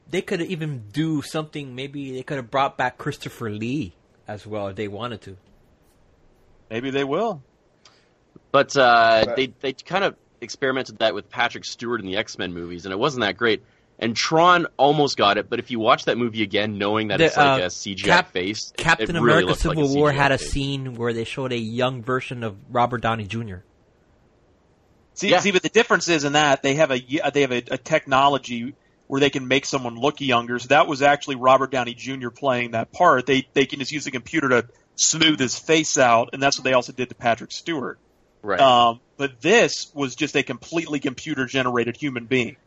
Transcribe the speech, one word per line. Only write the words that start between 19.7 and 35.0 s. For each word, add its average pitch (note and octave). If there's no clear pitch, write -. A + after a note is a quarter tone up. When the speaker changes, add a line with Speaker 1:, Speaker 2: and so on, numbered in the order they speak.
Speaker 3:
a D#3
Speaker 1:
Civil C#3
War D3
Speaker 3:
C C#3
G C#3
I -
Speaker 1:
had C3+
a C3
Speaker 3:
face. -
Speaker 1:
scene C#3
where A#2
they A#2
showed B2+
a A#2+
young A#2+
version B2+
of G#2
Robert A#2+
Downey A2+
Junior. G2+
Speaker 2:
See, G3
Speaker 3:
Yeah. F3+
Speaker 2:
see, G3
but F3+
the D#3+
difference G#3
is D#3
in C#3+
that D3
they C#3
have D3+
a C3
y-, D3
they C#3+
have C3
a, A#2+
a C3+
technology C3+
where C3+
they C#3+
can C3+
make C3
someone B2
look C#3
younger. A#2+
So A#2+
that D#3
was C#3+
actually C#3+
Robert C3
Downey A#2+
Junior A#2+
playing A#2+
that A2+
part. D3+
They, C3+
they C#3
can C#3+
just C3+
use C#3+
the D3
computer D3
to A#2+
smooth D#3+